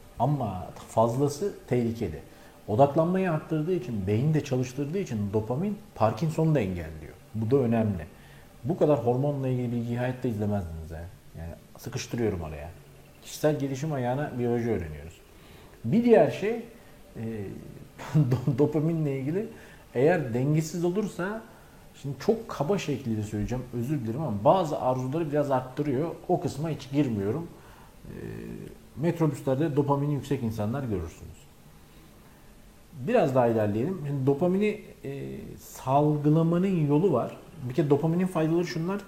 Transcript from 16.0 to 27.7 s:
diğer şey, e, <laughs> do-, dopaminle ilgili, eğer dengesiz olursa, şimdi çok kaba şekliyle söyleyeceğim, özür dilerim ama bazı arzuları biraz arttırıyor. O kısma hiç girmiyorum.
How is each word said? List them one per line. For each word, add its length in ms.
diğer 280
şey, 200
e, 60
<laughs> 960
do-, 420
dopaminle 640
ilgili, 280
eğer 400
dengesiz 520
olursa, 560
şimdi 180
çok 300
kaba 280
şekliyle 460
söyleyeceğim, 400
özür 280
dilerim 200
ama 220
bazı 380
arzuları 500
biraz 200
arttırıyor. 640
O 140
kısma 280
hiç 220
girmiyorum. 560